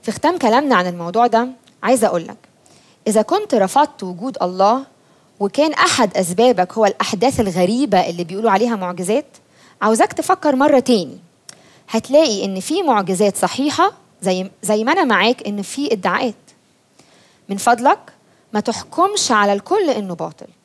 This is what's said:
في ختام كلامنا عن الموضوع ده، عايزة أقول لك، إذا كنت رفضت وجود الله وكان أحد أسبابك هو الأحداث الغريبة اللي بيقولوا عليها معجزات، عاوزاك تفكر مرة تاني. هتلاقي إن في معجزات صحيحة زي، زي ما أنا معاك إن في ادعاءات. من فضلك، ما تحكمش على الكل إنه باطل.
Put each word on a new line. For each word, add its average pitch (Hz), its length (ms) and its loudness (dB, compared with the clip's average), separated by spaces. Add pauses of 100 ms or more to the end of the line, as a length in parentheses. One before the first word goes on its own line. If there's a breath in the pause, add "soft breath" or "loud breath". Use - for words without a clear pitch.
في 220 100 -6
ختام 339 260 0
كلامنا 254 380 2
عن 180 100 2
الموضوع 175 400 0
ده، 240 220 0 (340)
عايزة 226 240 2
أقول 170 200 -2
لك، - 120 -18 (680 soft breath)
إذا 214 160 2
كنت 403 320 -2
رفضت 240 480 0
وجود 185 400 -8
الله 190 420 2 (560 soft breath)
وكان 277 320 0
أحد 262 440 0
أسبابك 180 560 0
هو 220 140 0
الأحداث 220 540 -2
الغريبة 202 600 0
اللي 175 240 -6
بيقولوا 196 260 -4
عليها 226 260 0
معجزات، 185 500 -4 (560 soft breath)
عاوزاك 220 300 2
تفكر 311 440 0
مرة 277 220 4
تاني. 220 400 0 (720 loud breath)
هتلاقي 247 560 2
إن 190 160 -6
في 330 220 -4
معجزات 202 540 0
صحيحة 294 560 0 (300)
زي، 185 280 -2 (120)
زي 214 220 0
ما 262 80 0
أنا - 120 2
معاك 226 420 2
إن 208 160 -6
في 277 300 -6
ادعاءات. 208 420 -2 (1120 soft breath)
من 202 80 -6
فضلك، 247 420 2 (540 soft breath)
ما 214 80 0
تحكمش 359 680 -2
على 214 220 4
الكل 349 380 0
إنه 196 240 -4
باطل. 160 320 -12 (180)